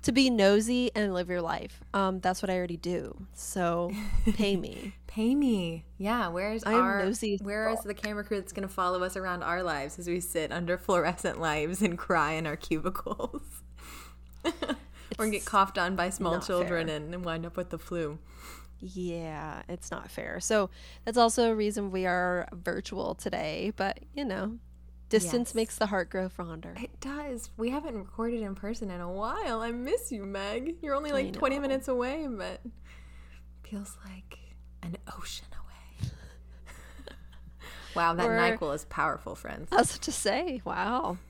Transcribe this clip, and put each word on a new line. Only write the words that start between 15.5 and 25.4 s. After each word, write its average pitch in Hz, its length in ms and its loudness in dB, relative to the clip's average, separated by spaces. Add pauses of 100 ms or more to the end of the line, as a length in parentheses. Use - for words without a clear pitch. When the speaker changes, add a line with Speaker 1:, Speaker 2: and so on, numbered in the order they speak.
Speaker 2:
on 185 180 2
by 180 140 2
small 180 260 0
Speaker 1:
not 180 120 -2
Speaker 2:
children 175 400 2
Speaker 1:
fair. 156 80 -2
Speaker 2:
and, 151 180 -6
and 180 120 -6
wind 165 200 -2
up 170 120 -6
with 180 120 -4
the 170 80 -6
flu. 160 400 -4 (600)
Speaker 1:
Yeah, 170 880 -6
it's - 240 -8
not 175 180 -8
fair. - 300 -6
So 202 300 4 (360)
that's 226 120 2
also 233 340 8
a - 40 6
reason 202 360 0
we 185 160 0
are 180 460 2
virtual 175 600 -2
today. 165 600 -2
But, - 240 0 (160)
you 285 80 -4
know, 208 340 -2 (520)
distance 220 400 4